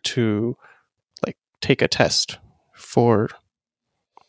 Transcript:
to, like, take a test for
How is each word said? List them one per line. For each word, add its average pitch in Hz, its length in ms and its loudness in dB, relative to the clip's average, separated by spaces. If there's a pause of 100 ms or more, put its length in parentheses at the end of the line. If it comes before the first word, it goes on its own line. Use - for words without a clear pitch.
to, 113 520 0 (720)
like, - 100 -8 (240)
take - 220 0
a - 60 2
test - 500 -2 (360)
for 117 540 0 (1000)